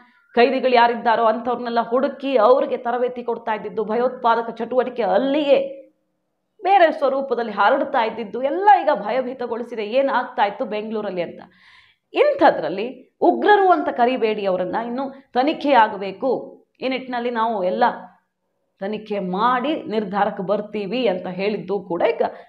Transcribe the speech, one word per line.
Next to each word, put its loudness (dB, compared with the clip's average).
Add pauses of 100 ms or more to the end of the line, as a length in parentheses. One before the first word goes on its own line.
(340)
ಕೈದಿಗಳು 4
ಯಾರಿದ್ದಾರೋ 4
ಅಂಥವ್ರನ್ನೆಲ್ಲ 0
ಹುಡುಕಿ -2
ಅವ್ರಿಗೆ 4
ತರಬೇತಿ -4
ಕೊಡ್ತಾ -6
ಇದ್ದಿದ್ದು, -6
ಭಯೋತ್ಪಾದಕ 0
ಚಟುವಟಿಕೆ -2
ಅಲ್ಲಿಯೇ 2 (680)
ಬೇರೆ 6
ಸ್ವರೂಪದಲ್ಲಿ -2
ಹರಡ್ತಾ 2
ಇದ್ದಿದ್ದು -6
ಎಲ್ಲ 0 (140)
ಈಗ 0
ಭಯಭೀತಗೊಳಿಸಿದೆ. -6
ಏನ್ 0
ಆಗ್ತಾ 0
ಇತ್ತು -4
ಬೆಂಗಳೂರಲ್ಲಿ -6
ಅಂತ. -10 (720)
ಇಂಥದ್ರಲ್ಲಿ 0
ಉಗ್ರರು 4
ಅಂತ 2
ಕರಿಬೇಡಿ 0
ಅವರನ್ನ, -2 (100)
ಇನ್ನು -8
ತನಿಖೆ 0
ಆಗಬೇಕು, 0 (220)
ಈ -4
ನಿಟ್ಟಿನಲ್ಲಿ -4
ನಾವು -2
ಎಲ್ಲ 0 (960)
ತನಿಖೆ -6
ಮಾಡಿ -2
ನಿರ್ಧಾರಕ್ಕೆ -2
ಬರ್ತೀವಿ -2
ಅಂತ -2
ಹೇಳಿದ್ದು -4
ಕೂಡ -4
ಈಗ 0 (260)